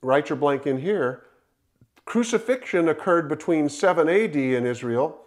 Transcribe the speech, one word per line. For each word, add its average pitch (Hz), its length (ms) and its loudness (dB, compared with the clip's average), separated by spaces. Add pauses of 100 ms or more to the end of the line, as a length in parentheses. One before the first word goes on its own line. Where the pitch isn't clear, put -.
write 135 280 2
your 147 80 -4
blank 139 300 0
in 131 120 0
here, 143 460 -4 (800)
crucifixion 226 840 0
occurred 160 400 0
between 156 400 0
seven 170 400 2
A 208 200 2
D 135 260 0
in 123 120 0
Israel 123 600 -2